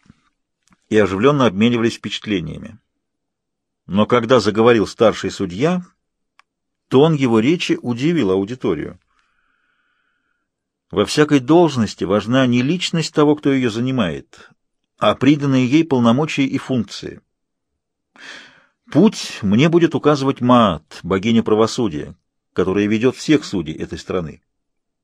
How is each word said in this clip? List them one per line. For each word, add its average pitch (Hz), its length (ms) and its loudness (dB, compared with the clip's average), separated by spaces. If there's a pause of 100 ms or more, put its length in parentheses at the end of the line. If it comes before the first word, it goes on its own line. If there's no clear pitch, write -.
(880)
и 107 80 0
оживленно 110 500 2
обменивались 113 480 0
впечатлениями. 87 840 -8 (1080)
Но 101 180 0
когда 120 360 2
заговорил 107 480 2
старший 101 420 0
судья, 123 540 -4 (1040)
тон 151 260 4
его 123 240 2
речи 165 420 0
удивил 123 520 -2
аудиторию. 98 640 -4 (1900)
Во 98 140 0
всякой 147 360 2
должности 135 640 2
важна 107 420 0
не 123 160 0
личность 165 500 -4
того, 147 240 2
кто 147 160 -2
ее 127 160 0
занимает, 110 800 -6 (480)
а 104 160 0
приданные 135 520 2
ей 156 180 2
полномочия 135 600 0
и 135 120 -4
функции. - 640 -8 (1700)
«Путь - 520 0
мне 110 260 2
будет 165 260 2
указывать 139 460 0
Маат, 120 640 2
богиня 101 400 0
правосудия, 107 720 0 (400)
которая 95 320 0
ведет 110 300 0
всех - 280 0
судей 80 300 -6
этой 85 240 -12
страны. 87 420 -8 (640)